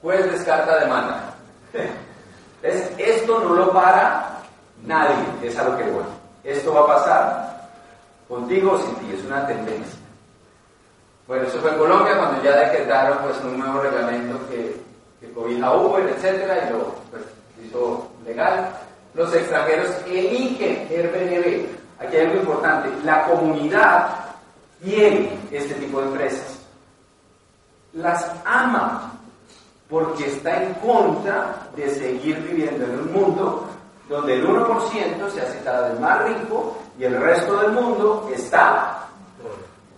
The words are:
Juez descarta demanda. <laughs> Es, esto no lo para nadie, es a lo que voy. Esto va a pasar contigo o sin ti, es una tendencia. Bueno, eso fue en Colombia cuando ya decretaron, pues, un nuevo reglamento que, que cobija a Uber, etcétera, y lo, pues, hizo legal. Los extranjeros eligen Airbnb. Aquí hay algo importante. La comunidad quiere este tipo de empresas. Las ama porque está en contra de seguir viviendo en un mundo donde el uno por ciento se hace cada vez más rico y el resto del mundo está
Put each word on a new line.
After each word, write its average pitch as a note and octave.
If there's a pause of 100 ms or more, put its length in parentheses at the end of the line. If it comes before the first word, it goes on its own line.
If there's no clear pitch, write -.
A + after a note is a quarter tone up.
Juez F3+
descarta D#3+
demanda. - (380)
<laughs> -
Es, F#3
esto A3+
no E3+
lo F#3
para - (440)
nadie, C#3+ (160)
es A#2
a A#2+
lo B2
que A2+
voy. - (400)
Esto C#3
va D3
a -
pasar - (680)
contigo F#3
o E3+
sin -
ti, -
es -
una C#3
tendencia. A2 (1300)
Bueno, B2+
eso -
fue D#3
en D#3
Colombia -
cuando -
ya -
decretaron, -
pues, C3+
un B2+
nuevo C3+
reglamento A#2+ (100)
que, A#2+ (400)
que A#2+
cobija A#2+
a -
Uber, F#3+
etcétera, F#3+
y A#2+
lo, - (160)
pues, - (420)
hizo A#2+ (160)
legal. A#2 (460)
Los E3
extranjeros D#3+ (160)
eligen G#3
Airbnb. F3 (320)
Aquí C#3
hay D#3+
algo -
importante. D3+ (140)
La D#3
comunidad - (760)
quiere G#3 (140)
este C#3+
tipo C3+
de C3+
empresas. C3+ (1400)
Las E3+ (140)
ama - (760)
porque D#3
está C#3+
en -
contra -
de C#3+
seguir C3+
viviendo D3+
en B2
un E3
mundo F3+ (420)
donde C#3+
el B2+
uno A#3
por A3+
ciento G3+
se -
hace -
cada B2
vez A#2
más F3+
rico - (220)
y B2+
el B2
resto F#3
del G#3
mundo G#3+
está - (880)